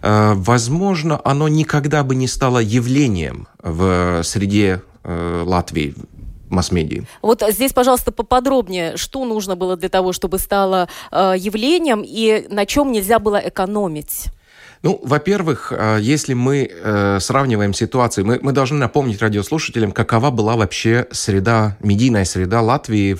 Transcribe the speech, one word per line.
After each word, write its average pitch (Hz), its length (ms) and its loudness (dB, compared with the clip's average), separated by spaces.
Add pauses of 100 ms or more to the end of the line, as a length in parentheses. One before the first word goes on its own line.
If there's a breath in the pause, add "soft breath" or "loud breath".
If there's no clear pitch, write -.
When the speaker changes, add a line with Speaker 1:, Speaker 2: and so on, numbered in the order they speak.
Speaker 1:
э, 107 340 4
возможно, 147 880 0
оно 143 240 2
никогда 151 540 2
бы 131 120 0
не 127 120 0
стало 127 320 0
явлением 113 880 0 (140)
в 87 600 0
среде, 98 580 0 (220)
э, 85 420 -4
Латвии, 85 480 -2 (560)
масс-медии. 87 560 -2 (160 loud breath)
Speaker 2:
Вот 226 280 2
здесь, 254 240 0
пожалуйста, 247 380 2
поподробнее, 233 840 0
что - 280 -8
нужно 202 300 -4
было 185 220 -2
для 180 120 -6
того, 185 240 0
чтобы 185 260 -4
стало, 190 480 0 (240 loud breath)
э, 185 260 2
явлением, 220 680 0
и 220 440 0
на 202 160 0
чём 277 260 0
нельзя 214 280 2
было 208 180 0
экономить? 190 880 -4 (560 loud breath)
Speaker 1:
Ну, 147 220 0
во-первых, 156 720 0
э, 107 260 2
если 139 320 0
мы, 131 380 0
э, 101 480 0
сравниваем 107 540 0
ситуацию, 117 520 0
мы, 120 160 2
мы 135 120 0
должны 139 240 0
напомнить 123 440 0
радиослушателям, 107 720 -2
какова 123 400 0
была 113 240 0
вообще 113 560 0
среда, 107 680 0
медийная 104 440 2
среда 92 360 0
Латвии 110 580 0